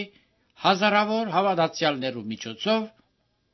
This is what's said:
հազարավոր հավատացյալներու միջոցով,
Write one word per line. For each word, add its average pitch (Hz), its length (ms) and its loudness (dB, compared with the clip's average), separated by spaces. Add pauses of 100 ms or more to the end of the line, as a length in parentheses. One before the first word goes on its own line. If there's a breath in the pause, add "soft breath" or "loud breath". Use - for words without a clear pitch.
(600 soft breath)
հազարավոր 208 760 2
հավատացյալներու 160 920 0
միջոցով, 117 640 -2 (640)